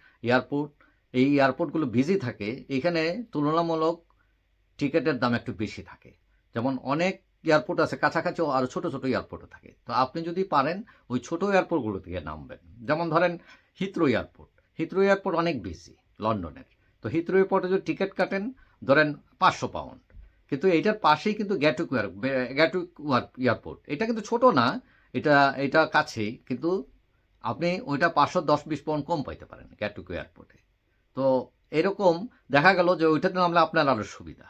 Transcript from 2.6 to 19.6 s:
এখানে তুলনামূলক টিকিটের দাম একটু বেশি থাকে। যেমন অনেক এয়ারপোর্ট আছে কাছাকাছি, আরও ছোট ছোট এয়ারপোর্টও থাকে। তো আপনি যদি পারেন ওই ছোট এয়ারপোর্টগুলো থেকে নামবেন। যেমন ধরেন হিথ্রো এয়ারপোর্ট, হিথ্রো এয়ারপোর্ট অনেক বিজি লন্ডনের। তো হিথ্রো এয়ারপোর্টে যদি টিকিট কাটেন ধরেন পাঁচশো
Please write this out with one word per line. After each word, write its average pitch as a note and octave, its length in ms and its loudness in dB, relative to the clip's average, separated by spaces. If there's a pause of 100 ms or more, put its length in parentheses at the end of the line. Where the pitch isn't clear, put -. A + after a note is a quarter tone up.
এখানে E3 640 -2
তুলনামূলক D#3+ 720 0 (760)
টিকিটের D3 400 0
দাম A#2+ 160 2
একটু A#2 180 -4
বেশি G#2 300 -8
থাকে। - 320 -20 (400)
যেমন B2+ 240 -2
অনেক E3 440 -2 (220)
এয়ারপোর্ট D#3 360 2
আছে C#3 160 0
কাছাকাছি, E3 540 0
আরও C3 160 2
ছোট - 200 -6
ছোট C3 180 -6
এয়ারপোর্টও G2 420 -4
থাকে। - 280 -20 (120)
তো A#2 60 -10
আপনি C3 300 0
যদি F3 220 -4
পারেন E3 380 0 (280)
ওই B2 80 -2
ছোট E3 260 -6
এয়ারপোর্টগুলো E3 560 0
থেকে F2 200 -8
নামবেন। D#2 640 -14
যেমন D#3+ 240 -2
ধরেন E3+ 280 2 (420)
হিথ্রো F3+ 260 0
এয়ারপোর্ট, - 540 -2 (180)
হিথ্রো E3+ 240 -2
এয়ারপোর্ট G3 360 2
অনেক E3 240 -2
বিজি - 340 -14 (240)
লন্ডনের। G2+ 440 -4 (380)
তো A2+ 60 -6
হিথ্রো E3 280 -2
এয়ারপোর্টে F#3+ 320 2
যদি F#3 120 0
টিকিট - 340 -4
কাটেন G3 380 -4 (320)
ধরেন D3 300 4 (240)
পাঁচশো D3+ 300 0